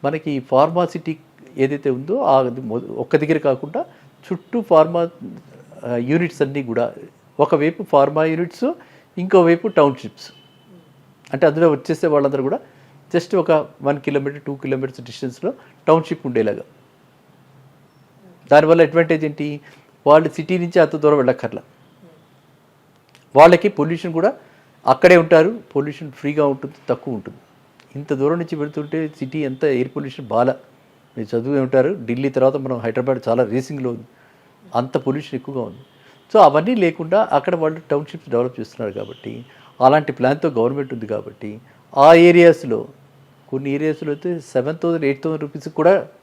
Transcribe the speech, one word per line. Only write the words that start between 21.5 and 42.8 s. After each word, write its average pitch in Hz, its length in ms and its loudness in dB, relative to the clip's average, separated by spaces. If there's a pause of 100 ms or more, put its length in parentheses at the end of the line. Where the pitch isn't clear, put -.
వాళ్ళకి 175 340 8
పొల్యూషన్ 170 440 -4
కూడా 185 200 0 (540)
అక్కడే 175 300 6
ఉంటారు, 165 420 4 (160)
పొల్యూషన్ 147 360 -6
ఫ్రీగా 147 340 -4
ఉంటుంది, 139 280 -4 (160)
తక్కువ 123 240 -4
ఉంటుంది. - 240 -12 (580)
ఇంత 147 180 -8
దూరం 143 260 -2
నుంచి 165 160 -8
వెళ్తుంటే 151 520 -8
సిటీ 151 320 -10
ఎంత 131 240 -6
ఎయిర్ 131 320 -2
పొల్యూషన్ 139 320 -12
బాలా. 120 280 0 (600)
మీరు 117 200 -6
చదువు 131 180 -4
ఉంటారు, 135 500 0
ఢిల్లీ 127 240 -4
తర్వాత 135 260 0
మనం 131 220 -6
హైదరాబాద్ 120 500 -4
చాలా 120 160 0
రేసింగ్లో 127 460 -6
ఉంది, 117 160 -12 (720)
అంత 123 220 -4
పొల్యూషన్ 135 420 -6
ఎక్కువగా 131 220 -10
ఉంది. 110 200 -14 (520)
So 220 60 6
అవన్నీ 165 360 6
లేకుండా 175 560 0
అక్కడ 160 240 -2
వాళ్ళు 160 260 -4 (100)
టౌన్‌షిప్స్ 147 380 -8
డెవలప్ 123 300 -4
చేస్తున్నారు 107 400 -10
కాబట్టి 113 460 -14 (360)
అలాంటి 143 300 4
ప్లాన్‌తో 139 380 -2
గవర్నమెంట్ 131 440 -4
ఉంది 113 140 -12
కాబట్టి 107 520 -12 (380)
ఆ 151 160 10
ఏరియాస్‌లో 170 720 6 (640)